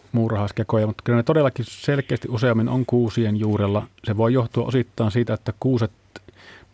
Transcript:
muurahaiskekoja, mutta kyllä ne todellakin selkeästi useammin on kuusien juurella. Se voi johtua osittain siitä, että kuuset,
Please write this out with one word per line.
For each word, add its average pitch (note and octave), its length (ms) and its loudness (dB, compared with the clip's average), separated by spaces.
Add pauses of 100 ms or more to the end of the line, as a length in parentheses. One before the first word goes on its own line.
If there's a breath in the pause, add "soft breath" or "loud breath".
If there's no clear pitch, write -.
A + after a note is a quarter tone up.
(120)
muurahaiskekoja, A2 760 0
mutta G#2+ 180 -6
kyllä A#2+ 120 2
ne A#2 60 2
todellakin C#3 440 2
selkeästi - 640 -4
useammin A#2 380 2
on B2+ 160 0
kuusien A2+ 520 0
juurella. G#2 460 0 (200)
Se G#2 140 -2
voi A2+ 160 4
johtua A#2+ 320 0
osittain A#2+ 460 0
siitä, A#2 220 0
että - 260 -6
kuuset, A#2+ 320 0 (840 loud breath)